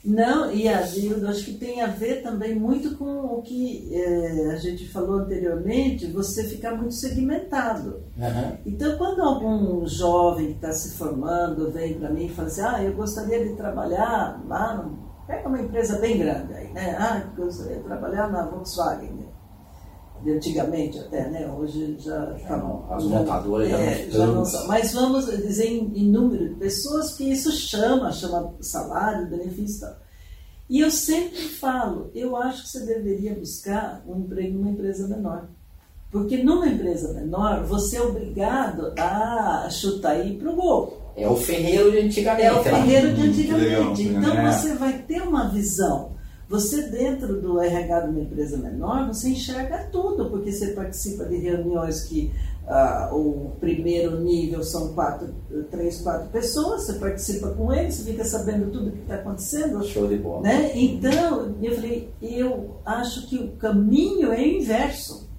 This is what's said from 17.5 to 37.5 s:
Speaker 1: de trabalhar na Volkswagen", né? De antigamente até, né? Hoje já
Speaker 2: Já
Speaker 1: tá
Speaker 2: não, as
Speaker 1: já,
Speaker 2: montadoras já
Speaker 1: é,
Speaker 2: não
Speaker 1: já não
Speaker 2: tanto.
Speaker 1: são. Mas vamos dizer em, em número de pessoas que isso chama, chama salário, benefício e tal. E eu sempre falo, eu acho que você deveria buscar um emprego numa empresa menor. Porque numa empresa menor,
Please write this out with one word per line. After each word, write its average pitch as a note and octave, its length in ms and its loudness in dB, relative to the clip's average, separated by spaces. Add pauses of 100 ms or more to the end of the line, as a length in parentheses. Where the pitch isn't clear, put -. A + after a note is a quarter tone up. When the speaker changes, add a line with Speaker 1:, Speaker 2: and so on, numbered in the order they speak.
Speaker 1:
de - 40 -10
trabalhar G3 480 -4
na E3+ 160 0
Volkswagen", - 680 -4
né? - 120 -10 (1000)
De D3+ 80 2
antigamente D#3 680 -2
até, C3+ 300 -4
né? D#3 180 -4
Hoje D3+ 520 -4
já D3+ 400 -6
Speaker 2:
Já - 100 -12
Speaker 1:
tá C#3+ 80 -2
Speaker 2:
não, - 340 -6
as F#2 120 -4
Speaker 1:
já, G#2 80 0
Speaker 2:
montadoras G#2 580 2
já G2 80 2
Speaker 1:
é, - 300 0
Speaker 2:
não - 60 -8
Speaker 1:
já A2 140 6
não A#2 100 4
Speaker 2:
tanto. - 120 2
Speaker 1:
são. - 180 -4
Mas A3+ 280 2
vamos C4 320 4
dizer G3+ 400 0
em, A3 280 -2
em G3+ 160 4
número G#3 380 6
de E3 60 -6
pessoas C#4+ 580 -2
que C4+ 180 -2
isso D4 220 2
chama, A#3+ 600 2
chama F3 500 -4
salário, G3 680 -2
benefício F#3 480 -6
e - 60 -12
tal. - 140 -12 (760)
E C4+ 100 4
eu D#4 100 6
sempre E4+ 460 0
falo, B3+ 800 -4
eu B3 200 -2
acho B3+ 280 -2
que - 80 -14
você A#3+ 160 -8
deveria G3+ 480 -2
buscar - 760 -6
um F#3 120 -6
emprego F#3 380 -4
numa G3+ 120 0
empresa G3 360 -4
menor. F#3+ 420 -6 (600)
Porque G#3 280 0
numa D#4+ 280 6
empresa F3 460 2
menor, F3+ 520 0